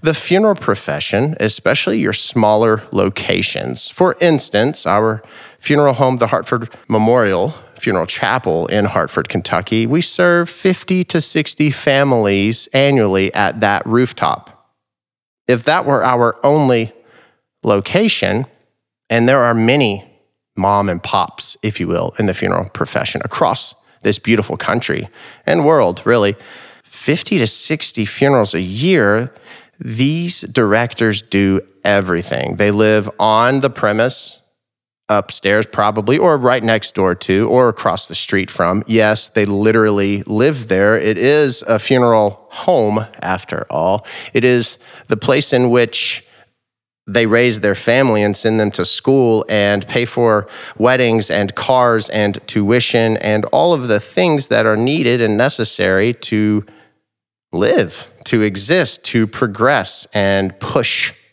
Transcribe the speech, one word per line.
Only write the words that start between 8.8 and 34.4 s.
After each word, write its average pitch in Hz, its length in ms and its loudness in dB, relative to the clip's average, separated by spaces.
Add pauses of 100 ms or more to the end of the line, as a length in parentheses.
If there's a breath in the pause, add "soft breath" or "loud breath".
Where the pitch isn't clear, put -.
Hartford, 85 440 -2
Kentucky, 101 580 -2
we 147 140 0
serve 175 480 0
fifty 185 560 -2
to - 160 -2
sixty 151 500 -2
families 117 1000 0
annually 113 680 2
at 101 260 -2
that 101 240 0
rooftop. - 880 -2 (760)
If 123 160 2
that 151 200 2
were 139 200 0
our 120 400 2
only 131 480 2 (680 soft breath)
location, 113 840 0 (640)
and 117 180 4
there 135 140 4
are 117 120 2
many 113 540 2 (480)
mom 101 320 2
and 87 140 -4
pops, - 600 -4
if 107 180 -4
you 87 80 -2
will, 85 300 -2
in 107 80 0
the 92 80 -2
funeral 92 360 -2
profession - 540 -6
across - 500 -2 (280 soft breath)
this 107 160 0
beautiful 107 380 -2
country - 520 -4 (360 loud breath)
and 156 220 2
world, 117 400 2
really, 104 300 2 (480 loud breath)
fifty - 540 -4
to 117 80 2
sixty - 580 -6
funerals 127 500 2
a 87 60 -2
year, 113 720 0 (440 loud breath)
these 151 640 -2
directors 110 800 0
do 98 400 0 (240)
everything. 90 720 -2
They 104 140 2
live 107 400 2 (100)
on 117 400 2
the 135 80 0
premise, 113 720 -2 (680)